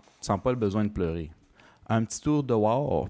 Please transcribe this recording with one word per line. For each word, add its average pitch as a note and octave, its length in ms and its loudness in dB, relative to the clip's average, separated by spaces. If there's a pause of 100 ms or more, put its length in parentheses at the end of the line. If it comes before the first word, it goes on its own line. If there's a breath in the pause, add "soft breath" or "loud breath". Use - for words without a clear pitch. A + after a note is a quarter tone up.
(220)
tu - 60 -10
sens G2 140 2
pas B2+ 100 0
le B2 60 0
besoin G#2+ 260 0
de G#2 60 0
pleurer. E2 420 -4 (580 soft breath)
Un A2+ 160 2
petit - 160 -8
tour D3 220 2
dehors, A2+ 680 2